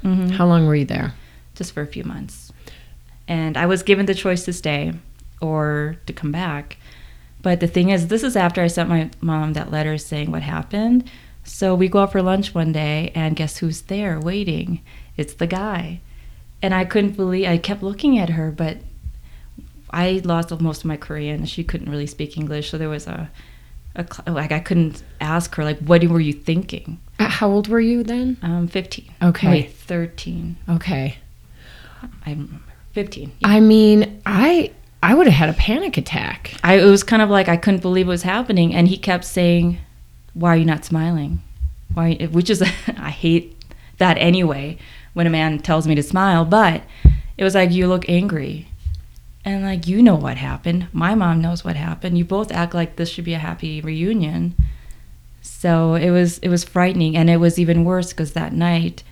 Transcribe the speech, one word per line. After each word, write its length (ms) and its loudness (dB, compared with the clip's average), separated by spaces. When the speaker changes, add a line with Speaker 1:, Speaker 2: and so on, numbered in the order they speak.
Speaker 1:
Mm-hmm. 260 0
Speaker 2:
How 160 0
long 220 6
were 80 2
you 100 0
there? 280 -6
Speaker 1:
Just 180 -12
for 80 -8
a 60 -8
few 160 -12
months. 480 -14
And 300 -4
I 80 0
was 180 0
given 220 2
the 100 0
choice 300 -2
to 80 -6
stay 400 -4
or 540 -4
to 60 -10
come 180 -6
back. 460 -8
But 180 2
the 80 0
thing 220 2
is, 180 0
this 160 -2
is 120 -2
after 260 0
I 60 2
sent 220 -2
my 200 0
mom 320 -2
that 180 -8
letter 260 -4
saying 340 -8
what 100 -4
happened. 680 0
So 320 -2
we 120 2
go 120 2
out 120 2
for 100 0
lunch 320 -2
one 200 0
day, 420 -4
and 200 -2
guess 220 -6
who's 260 -6
there 360 -4
waiting? 600 -4
It's 180 -6
the 140 -4
guy. 540 -6
And 120 0
I 100 0
couldn't 320 0
believe, 320 -2
I 100 2
kept 260 -6
looking 360 0
at 100 0
her, 220 -2
but 260 -6
I 360 -2
lost 340 -2
most 220 -2
of 40 -8
my 120 -4
Korean. 480 -8
She 180 -8
couldn't 260 -6
really 180 -6
speak 300 -10
English, 320 -6
so 80 -10
there 120 -6
was 180 -10
a, 220 -10
a 160 -8
cl-, 240 -8
like, 160 -4
I 80 -2
couldn't 440 0
ask 340 -4
her, 80 -4
like, 160 -4
"What 260 4
were 140 2
you 140 0
thinking?" 640 -6
Speaker 2:
Uh, 100 0
how 200 0
old 180 0
were 120 2
you 240 0
then? 380 -4
Speaker 1:
Um, 260 -2
fifteen. 420 -8
Speaker 2:
Okay. 280 2
Speaker 1:
Wait, 220 2
thirteen. 880 -8
Speaker 2:
Okay. 500 -2
Speaker 1:
I 60 -8
remember. 280 -10
Fifteen, 480 -8
yeah. 100 2
Speaker 2:
I 100 6
mean, 680 6
I, 460 2
I 120 4
would 140 6
have 80 8
had 140 4
a 40 -2
panic 440 0
attack. 640 -8
Speaker 1:
I, 160 6
it 60 8
was 180 8
kind 180 4
of 80 4
like, 180 4
I 100 2
couldn't 240 2
believe 260 2
what 60 0
was 100 -4
happening, 520 0
and 120 6
he 100 2
kept 260 -2
saying, 540 2
"Why 200 0
are 40 6
you 80 4
not 180 0
smiling?" 580 -2
Why, 220 2
which 180 2
is, 120 2
<laughs> 260 -4
I 140 -10
hate 440 0
that 180 4
anyway, 600 2
when 140 0
a 40 2
man 280 0
tells 280 0
me 80 4
to 80 2
smile, 400 2
but 400 4
it 80 -2
was 100 2
like, 160 4
"You 160 2
look 220 0
angry." 580 -2
And, 180 -4
like, 240 -4
you 160 4
know 120 8
what 200 -2
happened. 560 -4
My 240 0
mom 260 2
knows 220 -2
what 140 -4
happened. 400 -4
You 80 2
both 260 -2
act 220 -4
like 240 -4
this 120 -4
should 140 -10
be 100 -4
a 60 -4
happy 400 -8
reunion. 760 -2
So 280 4
it 160 2
was, 260 4
it 100 -4
was 160 2
frightening, 540 0
and 120 6
it 120 6
was 180 4
even 240 4
worse 300 0
'cause 180 -6
that 220 -6
night 580 0